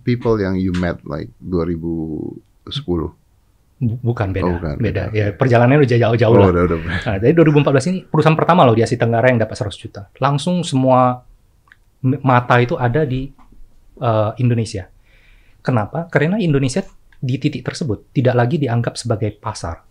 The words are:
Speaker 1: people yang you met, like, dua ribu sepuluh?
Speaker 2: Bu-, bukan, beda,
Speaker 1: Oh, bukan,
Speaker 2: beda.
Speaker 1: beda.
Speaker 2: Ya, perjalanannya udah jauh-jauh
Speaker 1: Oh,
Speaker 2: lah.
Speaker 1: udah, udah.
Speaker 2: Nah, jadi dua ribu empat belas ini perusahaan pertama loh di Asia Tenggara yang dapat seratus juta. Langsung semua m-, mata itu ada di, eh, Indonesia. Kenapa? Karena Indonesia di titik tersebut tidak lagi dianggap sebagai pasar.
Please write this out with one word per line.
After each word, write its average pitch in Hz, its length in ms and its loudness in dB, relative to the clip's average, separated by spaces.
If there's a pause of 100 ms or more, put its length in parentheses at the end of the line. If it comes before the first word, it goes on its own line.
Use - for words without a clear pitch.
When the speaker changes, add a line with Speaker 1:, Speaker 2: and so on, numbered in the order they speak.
Speaker 1:
people 120 340 0
yang 95 200 0
you 92 180 0
met, 90 300 -2
like, 80 340 -10
dua 90 260 -4
ribu 82 600 -6 (420)
sepuluh? 139 460 -6 (640)
Speaker 2:
Bu-, 123 260 -4
bukan, 117 280 -2
beda, - 140 -4
Speaker 1:
Oh, 87 120 -2
bukan, 80 200 -6
Speaker 2:
beda. 98 300 -4
Speaker 1:
beda. 107 80 -8
Speaker 2:
Ya, 107 160 0
perjalanannya 123 480 4
udah 135 120 4 (100)
jauh-jauh 113 340 4
Speaker 1:
Oh, 101 60 8
Speaker 2:
lah. 98 100 8
Speaker 1:
udah, 87 160 2
udah. 85 160 0
Speaker 2:
Nah, 82 340 -4
jadi 110 140 2
dua 165 160 6
ribu 151 120 4
empat 147 120 2
belas 139 160 2
ini 180 160 -4
perusahaan 156 320 2
pertama 165 300 4
loh 120 100 6
di 110 60 2
Asia 113 160 0
Tenggara 117 320 2
yang 127 100 4
dapat 107 160 -2
seratus 98 240 -8
juta. - 380 -16
Langsung 143 460 -2
semua 127 600 2 (800)
m-, 127 200 0
mata 123 380 2
itu 123 160 0
ada 127 300 0
di, 131 260 -6 (680)
eh, 110 400 0
Indonesia. 117 540 -2 (720)
Kenapa? 131 460 -2
Karena 160 300 0
Indonesia 139 460 0 (320)
di 127 220 -6
titik - 260 -4
tersebut - 500 -8
tidak 123 240 2
lagi 123 220 0
dianggap 120 360 -2
sebagai 110 380 -4
pasar. - 580 -12